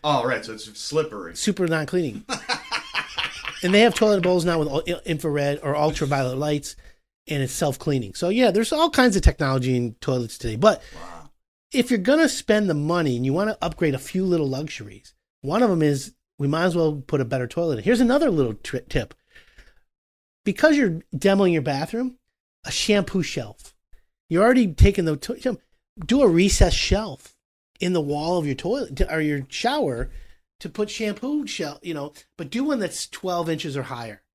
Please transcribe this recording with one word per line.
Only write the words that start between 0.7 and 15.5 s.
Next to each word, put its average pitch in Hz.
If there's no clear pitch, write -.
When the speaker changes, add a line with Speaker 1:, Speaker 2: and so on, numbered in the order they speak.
Speaker 1:
slippery. 110
Speaker 2:
Super 185
non-cleaning. 160
Speaker 1:
<laughs> -
Speaker 2:
And 180
they 202
have 233
toilet 208
bowls 180
now 170
with 151
ul-, 160
infrared 147
or 147
ultraviolet 143
lights, 147
and 143
it's 127
self-cleaning. 135
So, 175
yeah, 226
there's 220
all 320
kinds 247
of 180
technology 131
in 120
toilets 123
today. 113
But 185
Speaker 1:
Wow. 85
Speaker 2:
if 247
you're 240
gonna 277
spend 208
the 156
money 151
and 123
you 135
wanna 202
upgrade 160
a 131
few -
little 165
luxuries, 131
one 185